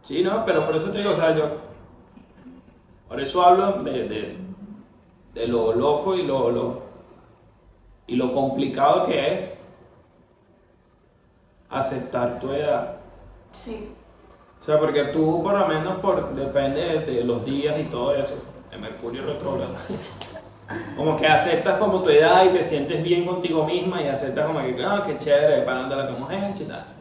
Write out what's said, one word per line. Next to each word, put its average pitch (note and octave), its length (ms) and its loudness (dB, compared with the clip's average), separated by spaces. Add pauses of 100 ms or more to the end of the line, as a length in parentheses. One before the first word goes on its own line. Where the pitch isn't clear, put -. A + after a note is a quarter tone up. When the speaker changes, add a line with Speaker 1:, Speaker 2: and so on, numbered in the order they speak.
Speaker 1:
Sí, D#3+ 220 -4
no, G#3+ 200 0
pero E3 220 2
por D#3 100 -2
eso G3 140 -2
te G3+ 100 -6
digo, G3+ 120 0
o E3+ 40 2
sea, D#3+ 200 2
yo, D#3 80 2 (1600)
por B2+ 140 -8
eso F3+ 240 0
hablo F#3 380 6
de, B2 240 -4
de, - 300 -8 (1000)
de A#2 120 -2
lo A2+ 260 2
loco D3 420 2
y E3 80 0
lo, C3+ 260 0
lo, A#2+ 320 -2 (1300)
y A#2+ 80 -6
lo B2+ 180 0
complicado C#3 720 2
que D#3 320 0
es - 220 -10 (2000)
aceptar B2+ 680 -2
tu C3 120 -6
edad. C#3+ 440 0 (560)
Speaker 2:
Sí. - 420 -12 (680)
Speaker 1:
O - 40 -20
sea, D3+ 160 2
porque D3 260 2
tú, D#3+ 380 2
por G3+ 140 2
lo F3+ 100 4
menos, E3 320 -2
por, F#3+ 360 0
depende C#3 460 0
de, E3 180 0 (180)
de A#2+ 60 0
los A#2+ 220 -2
días C#3+ 340 -2
y C#3+ 40 -4
todo B2+ 320 -2
eso, C#3 200 -2 (360)
de - 60 -16
Mercurio A#2 480 -10
retrógrado. F#2 540 -4
<laughs> F#2 60 -14 (1120)
Como D3+ 200 0
que D3+ 100 -2
aceptas F3 540 2
como F#3 240 2
tu D#3+ 80 4
edad E3 340 8
y F3+ 40 8
te F3 140 4
sientes D3+ 380 -2
bien F3 240 2
contigo E3+ 400 0
misma F3 380 -2
y C#3+ 40 -2
aceptas C#3 380 -2
como D#3 140 -2
que, B2+ 260 -2
"Ah, - 180 0
qué D3+ 140 -4
chévere, D3 460 4
para B2+ 160 -2
adelante C3+ 160 -4
la C3+ 120 -2
que B2+ 80 -6
hemos C3+ 160 -8
hecho G3+ 300 -4
y D3+ 60 -8
tal". - 180 -12 (160)